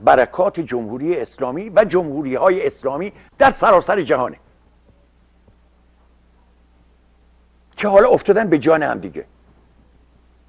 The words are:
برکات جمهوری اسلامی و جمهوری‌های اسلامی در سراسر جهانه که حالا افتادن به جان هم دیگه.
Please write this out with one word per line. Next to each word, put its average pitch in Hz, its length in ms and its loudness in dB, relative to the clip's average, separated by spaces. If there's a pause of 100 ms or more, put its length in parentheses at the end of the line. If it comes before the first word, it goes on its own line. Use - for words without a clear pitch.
برکات 143 540 2
جمهوری 127 580 -6
اسلامی 139 520 -8
و 208 160 2
جمهوری‌های 156 800 -2
اسلامی 143 460 -8 (240)
در 269 140 4 (100)
سراسر 196 400 2
جهانه 127 360 -2 (3500)
که 208 100 -4
حالا 208 220 6
افتادن 196 400 2
به 156 100 2
جان 156 240 2
هم 120 160 -4
دیگه. 80 260 -14 (1200)